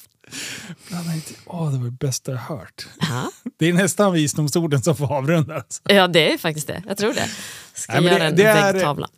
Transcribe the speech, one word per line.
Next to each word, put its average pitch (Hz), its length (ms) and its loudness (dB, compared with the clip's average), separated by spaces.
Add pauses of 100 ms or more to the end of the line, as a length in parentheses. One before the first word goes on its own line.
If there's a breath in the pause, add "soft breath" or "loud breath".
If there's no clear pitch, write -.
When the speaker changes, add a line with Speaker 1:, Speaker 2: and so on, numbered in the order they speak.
(880 loud breath)
Speaker 1:
Blanda 170 260 -6
inte, 156 160 -8 (160)
åh, 165 260 -4
det 131 60 -2
var 123 60 -4
det 120 60 -4
bästa 131 420 -6
jag 127 60 -6
hört. 117 480 -12 (140)
Speaker 2:
Ja. 202 300 -4 (140)
Speaker 1:
<laughs> - 140 -12
Det 160 100 2
är 175 40 2
nästan 190 400 2
visdomsorden 151 680 0
som 165 140 2
får 143 160 -2
avrunda, 151 420 0
alltså. - 300 -12
Speaker 2:
Ja, 190 240 4
det 170 240 4
är 320 60 -2
faktiskt 151 280 -4
det. 175 220 -8
Jag 202 80 -4
tror 220 180 0
det. - 140 -2 (460 loud breath)
Ska - 180 -10
Speaker 1:
Nej, 139 100 4
men 175 100 4
Speaker 2:
göra 185 100 4
Speaker 1:
det, 156 60 0
Speaker 2:
en 165 80 0
Speaker 1:
det 196 80 6
är, 208 280 6
Speaker 2:
väggtavla. 175 460 -2